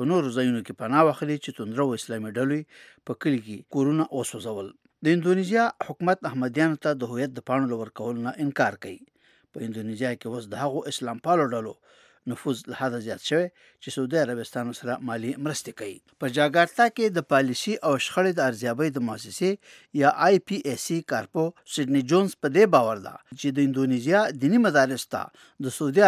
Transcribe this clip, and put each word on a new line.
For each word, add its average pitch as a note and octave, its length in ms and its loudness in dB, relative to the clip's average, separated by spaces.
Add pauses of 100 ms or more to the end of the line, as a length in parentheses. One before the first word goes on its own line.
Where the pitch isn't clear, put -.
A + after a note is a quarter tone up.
په - 20 -4 (100)
نورو D3 240 2
ځایونو B2 280 2
کې - 160 -14
پناه C3 300 4
واخلي D3 260 -2
چې C#3+ 140 -10 (100)
توندرو A#2+ 280 -2 (100)
اسلامي G#2+ 400 -8
ډلو C#3 220 0 (460)
په - 140 -8
کلي C#3 240 0
کې G#2+ 120 -12 (200)
کورونه D3 320 2
وسوځول. A2 640 -6 (320)
د - 20 -4 (120)
اندونیزیا F#3 500 2 (220)
حکومت E3+ 420 0
احمدیانو C3+ 560 0
ته C#3+ 160 0
د A#2 100 -6
هویت B2+ 240 -4
د - 140 -12
پاڼو C3 220 0
له A2+ 100 -6
ورکولو A#2 420 -6
نه B2 100 -6 (100)
انکار B2 400 0
کوي. F#2+ 140 -14 (520)
په A2+ 160 -8
اندونیزیا A2 460 -4
کې - 120 -12
اوس A#2 260 -8
د - 20 -8 (100)
هغو D3 280 -2
اسلام - 360 -8
پالو E3 260 4
ډلو A2 200 -6 (560)
نفوذ A#2+ 280 -4 (120)
له A#2+ 80 -12
حده B2 260 -4
زیات A2+ 220 -8
شوی E3+ 180 0 (380)
چې C3+ 120 -12
سعودي C3+ 260 -2
عربستان A#2+ 580 -4
سره B2 160 -6 (140)
مالي A#2 220 -4 (140)
مرستې D3 340 -6
کوي. G2+ 160 -10 (260)
په C#3+ 60 -2 (120)
جاکارتا E3+ 500 4
کې A3 280 0
د D#3+ 160 0
پالیسي C3+ 420 2 (120)
او D3+ 60 4 (140)
شخړې F#3 320 2
د - 100 2
ارزیابۍ A#2+ 480 -2
د B2 100 -2
مؤسسې A2 440 -4 (500)
یا C#3 100 8 (160)
آی F#3+ 220 8
پی G3 160 -2
ای C3+ 180 -2
سی E3 140 -2 (160)
کارپو C3+ 320 -2 (300)
سیډني C3+ 360 2
جونز F#3 320 4
په D3+ 140 0
دې G#3 80 8 (100)
باور A2+ 300 4
ده - 100 -12 (240)
چې C#3+ 180 -4
د - 100 2
اندونیزیا C3+ 540 2 (220)
دینی F#3 220 6
مدارس C3+ 500 4
ته F#2 80 -4 (440)
د B2+ 100 -4
سعودي D3+ 320 4